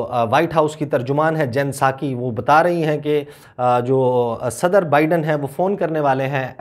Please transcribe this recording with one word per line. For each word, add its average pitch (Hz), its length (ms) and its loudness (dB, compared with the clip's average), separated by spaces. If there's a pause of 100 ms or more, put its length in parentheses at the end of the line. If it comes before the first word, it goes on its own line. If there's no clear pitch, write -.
(120)
अ, 120 120 0
व्हाइट 151 300 2
हाउस 156 220 2
की 151 100 -4
तर्जुमान 143 500 0
है 147 160 -2
जेन 139 200 -2
साकी, 135 420 -2
वो 123 180 -4
बता 143 300 4
रही 175 200 0
हैं 151 200 -2
कि, 147 160 0
अ, 143 80 -2 (340)
जो, 123 680 2 (120)
अ, 127 80 -2
सदर 180 340 2
बाइडन 156 400 2
हैं 156 120 0
वो 143 120 -4
फ़ोन 185 280 -2
करने 160 240 -4
वाले 135 240 0
हैं 131 380 -4